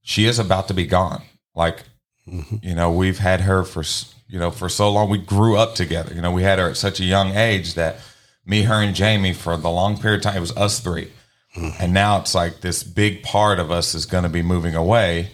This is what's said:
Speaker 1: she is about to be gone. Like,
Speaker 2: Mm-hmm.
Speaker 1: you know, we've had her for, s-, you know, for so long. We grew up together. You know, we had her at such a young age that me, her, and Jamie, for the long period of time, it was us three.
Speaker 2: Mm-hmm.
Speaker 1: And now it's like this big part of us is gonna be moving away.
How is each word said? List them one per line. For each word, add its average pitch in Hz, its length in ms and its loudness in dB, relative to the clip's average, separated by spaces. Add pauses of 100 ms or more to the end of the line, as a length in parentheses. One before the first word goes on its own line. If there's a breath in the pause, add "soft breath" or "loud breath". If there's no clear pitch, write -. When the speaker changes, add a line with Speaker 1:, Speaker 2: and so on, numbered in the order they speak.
Speaker 1:
she - 240 0
is 117 140 2
about 95 300 0
to 98 40 -2
be 92 120 0
gone. 92 380 0 (320)
Like, 82 280 -2 (440)
Speaker 2:
Mm-hmm. 87 340 -8
Speaker 1:
you 90 140 -6
know, 85 160 2
we've 92 280 2
had 92 200 2
her 95 240 2
for, - 160 -8
s-, - 340 -8 (140)
you 95 100 -10
know, 85 140 -2
for 92 160 -8
so 104 240 2
long. 104 180 2
We 104 80 2
grew 101 380 2
up 110 200 2
together. 80 380 -4
You 85 80 -8
know, 87 120 0
we 92 100 0
had 98 160 4
her 87 120 2
at 65 40 -10
such 98 240 -4
a 95 60 -2
young 95 320 2
age 95 380 0
that 82 240 -2 (460 loud breath)
me, 101 180 2
her, 110 200 2
and 101 100 0
Jamie, 98 380 2
for 85 240 -4
the 82 140 -2
long 95 280 0
period 104 200 2
of - 60 -4
time, 101 120 -2
it 90 60 -2
was 85 160 -6
us 101 240 0
three. 85 280 -6 (460 soft breath)
Speaker 2:
Mm-hmm. 80 260 -8
Speaker 1:
And 90 120 2
now 101 260 4
it's - 160 -4
like 87 240 -2
this 87 240 -4
big 104 400 -2
part 101 360 2
of 82 120 -2
us 87 240 0
is 82 100 -4
gonna 87 220 0
be 85 140 -2
moving 85 340 0
away. 87 580 2